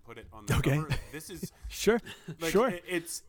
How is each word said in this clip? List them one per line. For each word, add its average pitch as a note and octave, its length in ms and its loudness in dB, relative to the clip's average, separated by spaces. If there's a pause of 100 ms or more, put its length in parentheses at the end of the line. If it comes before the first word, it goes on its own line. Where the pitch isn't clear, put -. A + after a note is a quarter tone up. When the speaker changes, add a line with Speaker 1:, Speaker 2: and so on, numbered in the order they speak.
Speaker 1:
put - 140 -12
it - 120 -16
on A2 140 -14
the A2+ 120 2
Speaker 2:
Okay. C#3+ 200 2
Speaker 1:
cover. D3+ 120 -2 (220)
This D#3 200 -12
is E3 280 -8
Speaker 2:
<laughs> - 80 -12
Sure, A3 320 4 (400)
Speaker 1:
like, E3 120 0
Speaker 2:
sure. F3+ 180 6
Speaker 1:
it, F3 180 -4
it's, F3 420 -4